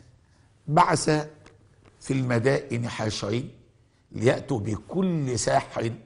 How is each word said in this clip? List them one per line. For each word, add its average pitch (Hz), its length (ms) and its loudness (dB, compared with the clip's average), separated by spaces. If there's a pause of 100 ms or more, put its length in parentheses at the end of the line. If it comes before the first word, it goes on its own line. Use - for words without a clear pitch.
(680)
بعث 151 640 2 (720)
في - 120 -6
المدائن 123 760 0
حاشرين 110 600 -4 (600)
ليأتوا 120 460 0
بكل 131 800 -2
ساحر 127 540 0 (140)